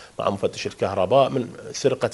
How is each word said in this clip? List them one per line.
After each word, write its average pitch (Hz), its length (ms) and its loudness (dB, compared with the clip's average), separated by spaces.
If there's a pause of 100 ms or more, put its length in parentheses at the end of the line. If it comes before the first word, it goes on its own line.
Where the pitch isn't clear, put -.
(180)
مع 104 120 0
مفتش - 360 -2
الكهرباء، 98 640 2
من 127 180 -2 (240)
سرقة 123 420 0